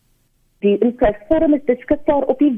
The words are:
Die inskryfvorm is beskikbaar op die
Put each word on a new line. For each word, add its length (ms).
Die 160
inskryfvorm 800
is 100
beskikbaar 640
op 80
die 180